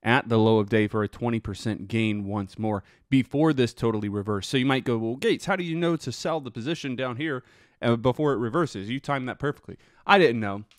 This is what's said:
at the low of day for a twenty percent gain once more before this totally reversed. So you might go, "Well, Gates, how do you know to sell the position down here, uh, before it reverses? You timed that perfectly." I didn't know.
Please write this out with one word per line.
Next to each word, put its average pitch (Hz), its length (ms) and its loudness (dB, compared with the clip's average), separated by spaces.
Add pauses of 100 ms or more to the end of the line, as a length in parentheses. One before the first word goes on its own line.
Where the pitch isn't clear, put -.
at 120 260 4
the 113 120 4
low 110 180 6
of 104 120 0
day 110 180 4
for 107 160 -2
a 101 40 -2
twenty 117 320 -2
percent 101 480 -6
gain 107 380 0
once 101 320 -6
more 107 260 -2 (240)
before 139 460 2
this 123 180 2
totally 107 380 -2
reversed. 101 400 -4
So 143 80 0
you 127 80 2
might 135 180 0
go, 120 140 0
"Well, 113 180 -4
Gates, 170 300 -2
how 202 100 0
do 180 80 -4
you 165 120 -6
know 170 220 0
to 131 140 -8
sell 160 280 -4
the 131 100 -12
position 123 460 -6
down 123 220 -6
here, 143 260 -6 (400)
uh, 117 140 4
before 127 360 2
it 113 40 -2
reverses? 113 520 -2
You 127 100 -6
timed 135 300 -4
that 113 80 -8
perfectly." - 400 -6 (300)
I 202 100 8
didn't 123 220 6
know. 101 240 -4 (160)